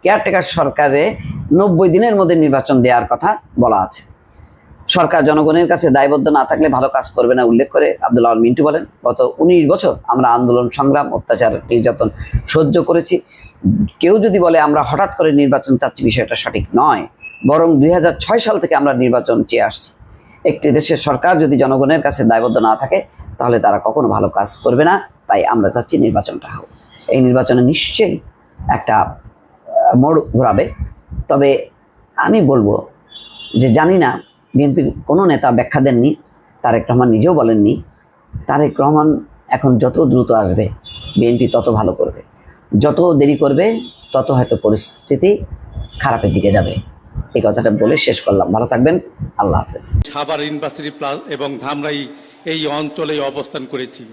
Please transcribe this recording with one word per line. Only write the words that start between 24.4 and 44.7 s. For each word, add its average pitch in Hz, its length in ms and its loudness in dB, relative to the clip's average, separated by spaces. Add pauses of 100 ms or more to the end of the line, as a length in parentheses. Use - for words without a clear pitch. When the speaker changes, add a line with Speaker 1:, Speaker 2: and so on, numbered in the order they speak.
Speaker 1:
করবে 127 260 2
না, 180 240 0 (180)
তাই 98 200 0
আমরা 107 240 0
চাচ্ছি - 280 -4
নির্বাচনটা - 500 -4
হোক।" - 180 -16 (420)
এই 127 120 0
নির্বাচনে 123 420 2
নিশ্চয়ই 165 560 -2 (500)
একটা, 113 280 -2
আহ, - 1000 -2
মোড় 147 240 4
ঘোরাবে। 117 520 0 (560)
তবে 139 420 0 (460)
আমি 214 240 0
বলবো 120 460 0 (720)
যে 123 140 2
জানি 160 260 2
না, 123 240 -2 (320)
বিএনপির 135 380 0 (140)
কোনো 175 180 0
নেতা 139 260 0
ব্যাখ্যা 120 300 0
দেননি, 131 340 2 (480)
তারেক 117 280 0
রহমান 123 180 4
নিজেও 120 260 2
বলেননি। 113 480 2 (640)
তারেক 147 340 -2
রহমান 151 440 2 (240)
এখন 127 300 2
যত 135 260 0
দ্রুত 123 280 2
আসবে 101 360 0 (520)
বিএনপি 120 280 0
তত 117 200 0
ভালো 107 240 0
করবে, - 300 -6 (560)
যত 156 360 2
দেরি 143 220 2
করবে 160 440 0 (320)
তত 131 180 -2
হয়তো 127 260 0
পরিস্থিতি 135 840 -2 (640)